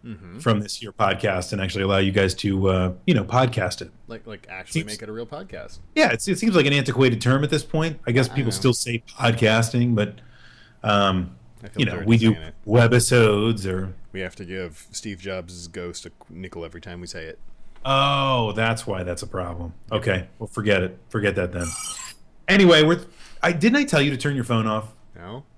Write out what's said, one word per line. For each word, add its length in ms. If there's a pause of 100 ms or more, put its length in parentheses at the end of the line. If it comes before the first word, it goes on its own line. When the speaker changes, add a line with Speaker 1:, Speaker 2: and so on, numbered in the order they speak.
Speaker 1:
Mm-hmm. 340
Speaker 2:
from 220
this 160
here 160
podcast 600
and 80
actually 220
allow 160
you 140
guys 240
to, 320
uh, 240 (120)
you 100
know, 100
podcast 580
it. 80 (160)
Speaker 1:
Like, 220
like 200
actually 340
Speaker 2:
Seems 100
Speaker 1:
make 100
it 60
a 40
real 140
podcast. 540 (160)
Speaker 2:
Yeah, 160
it's, 160
it 100
seems 160
like 120
an 60
antiquated 480
term 220
at 80
this 140
point. 420
I 60
guess 180
Speaker 1:
I 40
Speaker 2:
people 100
Speaker 1:
know. 120
Speaker 2:
still 160
say 300 (160)
podcasting, 800
but, 240 (640)
um, 500 (300)
Speaker 1:
I 40
feel 120
Speaker 2:
you 60
know, 100
Speaker 1:
dirty 100
Speaker 2:
we 100
do 180
Speaker 1:
saying 120
it. 80 (120)
Speaker 2:
webisodes 1000
or 260 (200)
Speaker 1:
We 80
have 160
to 80
give 480
Steve 280
Jobs' 460
ghost 400
a 60 (180)
nickel 340
every 160
time 200
we 80
say 160
it. 140 (460)
Speaker 2:
Oh, 680
that's 340
why 160
that's 200
a 40
problem. 480 (160)
Speaker 1:
Yep. 100
Speaker 2:
Okay, 280 (100)
well, 80
forget 340
it. 160 (120)
Forget 260
that 180
then. 140 (800)
Anyway, 380
we're, 160 (420)
I, 80
didn't 260
I 80
tell 160
you 120
to 40
turn 200
your 80
phone 240
off? 260 (220)
Speaker 1:
No. 280 (140)